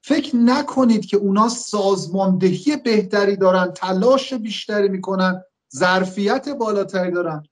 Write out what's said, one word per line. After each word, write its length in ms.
فکر 320
نکنید 680
که 100
اونا 320
سازماندهی 1300
بهتری 600
دارن، 360
تلاش 640
بیشتری 540
می‌کنن، 540
ظرفیت 720
بالاتری 640
دارن. 400